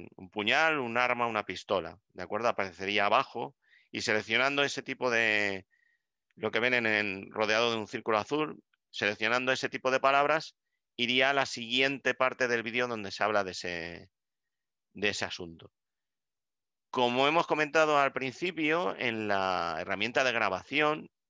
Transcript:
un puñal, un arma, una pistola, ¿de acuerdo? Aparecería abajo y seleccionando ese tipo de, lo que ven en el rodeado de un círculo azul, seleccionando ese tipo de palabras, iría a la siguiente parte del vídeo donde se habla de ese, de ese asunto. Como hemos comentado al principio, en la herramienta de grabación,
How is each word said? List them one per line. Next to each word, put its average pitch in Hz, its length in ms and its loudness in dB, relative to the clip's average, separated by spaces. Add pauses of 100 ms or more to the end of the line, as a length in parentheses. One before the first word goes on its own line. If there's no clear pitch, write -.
(160)
un 92 140 -14
puñal, 143 500 2
un 117 180 -2
arma, 120 280 0
una 110 180 -2
pistola, 87 540 -4 (160)
¿de 92 100 -12
acuerdo? 107 240 -2
Aparecería 98 580 -2
abajo 127 480 0 (380)
y 113 80 -8
seleccionando 120 640 2
ese 135 180 -4
tipo 123 280 -4
de, 104 560 2 (680)
lo 110 160 -4
que 110 80 -2
ven 123 160 2
en 117 120 0
el 104 440 -2
rodeado 110 400 2
de 113 60 0
un 107 100 -6
círculo 113 320 -2
azul, 147 420 -4 (300)
seleccionando 117 600 0
ese 127 160 -2
tipo 131 240 -2
de 131 80 2
palabras, 143 560 2 (400)
iría 127 340 2
a 143 40 0
la 139 120 2
siguiente 127 680 0
parte 127 340 0
del 117 160 0
vídeo 120 240 -2
donde 107 240 -6
se - 100 -4
habla 104 220 2
de 92 80 -6
ese, 87 580 -8 (840)
de 101 160 0
ese 98 140 -4
asunto. 85 460 -12 (1200)
Como 127 380 4
hemos 160 180 2
comentado 151 520 4
al 139 140 4
principio, 156 880 -2
en 113 300 -2
la 92 500 0
herramienta 101 460 0
de 127 80 2
grabación, 117 760 -2 (220)